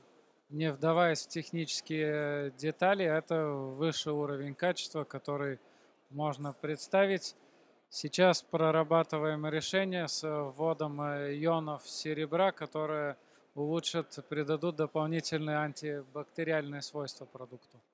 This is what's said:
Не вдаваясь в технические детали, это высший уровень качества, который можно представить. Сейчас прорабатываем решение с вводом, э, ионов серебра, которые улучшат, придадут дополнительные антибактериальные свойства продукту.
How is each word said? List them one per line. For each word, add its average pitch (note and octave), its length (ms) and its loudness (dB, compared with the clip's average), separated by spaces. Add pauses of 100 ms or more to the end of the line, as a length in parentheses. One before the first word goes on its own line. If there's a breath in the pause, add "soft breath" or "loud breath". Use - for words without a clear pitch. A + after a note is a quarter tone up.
(500)
Не D3+ 220 0
вдаваясь D#3+ 540 4
в - 20 -20
технические D3+ 1200 -2
детали, F3 520 2
это D#3+ 440 2
высший C#3+ 680 -2
уровень C#3+ 420 -4
качества, F3 480 -2
который C#3 560 -6 (500 soft breath)
можно C#3+ 440 -4
представить. F#3+ 840 0 (540 soft breath)
Сейчас F3 540 4
прорабатываем D#3 1040 2
решение F3+ 600 0
с - 180 -4
вводом, D3 760 -2
э, C#3+ 340 -2
ионов D#3 500 0
серебра, D#3 680 0
которые D3+ 640 -4 (380 soft breath)
улучшат, D#3 640 -2 (100)
придадут D3+ 480 -2
дополнительные D#3 800 0
антибактериальные D3 1200 -4
свойства C#3 440 -8
продукту. B2+ 560 -18 (120)